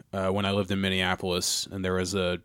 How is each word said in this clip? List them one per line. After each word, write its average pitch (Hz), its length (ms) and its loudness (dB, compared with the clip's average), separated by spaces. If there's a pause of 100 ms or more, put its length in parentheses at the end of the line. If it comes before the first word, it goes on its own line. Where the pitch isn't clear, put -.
(140)
uh, 95 160 0
when 101 160 0
I 98 60 2
lived 101 180 2
in 98 100 2
Minneapolis, 92 920 0
and 95 140 -6
there 92 100 0
was 92 200 0
a 90 300 0